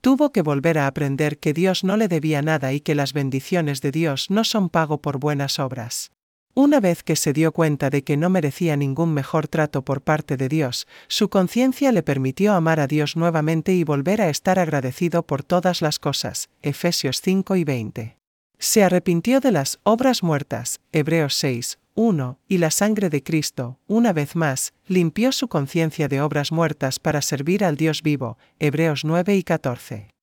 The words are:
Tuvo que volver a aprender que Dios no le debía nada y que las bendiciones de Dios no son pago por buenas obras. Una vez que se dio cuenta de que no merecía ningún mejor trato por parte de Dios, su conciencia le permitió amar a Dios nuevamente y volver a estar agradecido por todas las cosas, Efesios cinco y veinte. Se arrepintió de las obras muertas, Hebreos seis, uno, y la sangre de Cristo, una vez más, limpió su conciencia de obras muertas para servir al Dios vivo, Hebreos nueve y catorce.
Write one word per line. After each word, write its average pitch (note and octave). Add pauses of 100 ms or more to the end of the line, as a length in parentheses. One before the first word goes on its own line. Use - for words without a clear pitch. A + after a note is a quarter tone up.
Tuvo C4+
que G3
volver D3+
a C#3+
aprender D3
que D3+
Dios F3+
no F#3+
le A3
debía D#3
nada C#3+
y D3
que D3+
las C#3
bendiciones C#3
de C#3+
Dios D3+
no G#3+
son G3+
pago D#3
por C#3+
buenas C#3
obras. B2+ (420)
Una C#4+
vez F3+
que D#3+
se D3
dio D#3
cuenta D3
de C#3
que C#3+
no E3
merecía D#3+
ningún C#3+
mejor D3+
trato D#3
por C#3
parte D3+
de C3
Dios, C#3+ (220)
su -
conciencia B3
le G3
permitió C3+
amar D#3+
a C#3+
Dios D3
nuevamente D#3+
y F3+
volver D3+
a F#3+
estar F#3
agradecido D#3
por C#3
todas F3+
las D#3
cosas, - (100)
Efesios D3
cinco F#3+
y F3
veinte. A#2+ (400)
Se -
arrepintió F3+
de C4
las C#3
obras A#3
muertas, C#3+ (120)
Hebreos D#3
seis, B2 (180)
uno, D3+
y F#3+
la D#3+
sangre G3+
de D3
Cristo, C#3+ (100)
una A3+
vez D3+
más, D3 (120)
limpió F#3
su B3+
conciencia D#3+
de C3+
obras D3
muertas D3+
para D3+
servir D#3+
al D#3
Dios D#3
vivo, C3 (220)
Hebreos D3+
nueve E3+
y F#3
catorce. A#2+ (120)